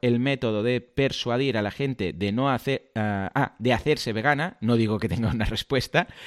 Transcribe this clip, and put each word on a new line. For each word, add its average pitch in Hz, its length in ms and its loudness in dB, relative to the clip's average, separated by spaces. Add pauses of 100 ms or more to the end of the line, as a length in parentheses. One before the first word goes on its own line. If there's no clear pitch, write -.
el 120 180 4
método 123 420 0
de 123 200 0
persuadir 131 720 0
a 107 60 2
la 104 80 -2
gente 120 420 -2
de 98 180 -2
no 127 200 2
hacer, 131 440 -2
ah, 104 400 -2
ah, 135 240 -2
de 120 140 2
hacerse 131 400 0
vegana, 143 480 0
no 117 160 4
digo 110 220 2
que 113 100 -2
tenga 107 220 0
una 110 160 0
respuesta, 135 640 -2 (180)